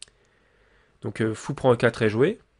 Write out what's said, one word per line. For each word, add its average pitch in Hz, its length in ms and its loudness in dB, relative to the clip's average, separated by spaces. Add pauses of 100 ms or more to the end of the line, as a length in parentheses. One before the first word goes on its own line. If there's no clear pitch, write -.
(1000)
Donc, 113 200 -8
euh, 110 120 -2
fou - 200 -10
prend 131 180 2
E 117 60 4
quatre 117 240 0
est 110 80 2
joué, 139 300 0 (200)